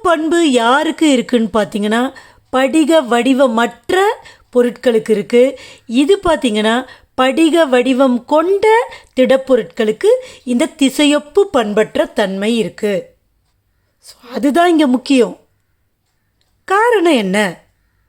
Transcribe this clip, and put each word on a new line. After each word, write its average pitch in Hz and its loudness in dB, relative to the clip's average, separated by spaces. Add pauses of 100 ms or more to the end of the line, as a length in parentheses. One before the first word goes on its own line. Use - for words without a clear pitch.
பண்பு 330 0
யாருக்கு 277 0
இருக்குன்னு 233 0
பாத்தீங்கன்னா, 220 -2 (400)
படிக 277 2
வடிவமற்ற 247 0 (520)
பொருட்களுக்கு 240 0
இருக்கு. 247 0 (280)
இது 294 0
பாத்தீங்கன்னா, 247 -2 (360)
படிக 320 2
வடிவம் 247 0
கொண்ட 392 0 (320)
திடப்பொருட்களுக்கு 247 0 (380)
இந்த 254 -2 (100)
திசையொப்பு 294 0
பண்பற்ற 220 -2
தன்மை 208 -4
இருக்கு. 196 -6 (920)
So, - -20
அதுதான் 285 0
இங்க 311 2
முக்கியம். 247 0 (1200)
காரணம் 403 2
என்ன? 202 -2 (480)